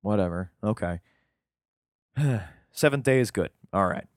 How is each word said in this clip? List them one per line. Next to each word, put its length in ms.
whatever. 500
Okay. 380
<sighs> 560
Seventh 320
day 160
is 120
good. 200
All 140
right. 300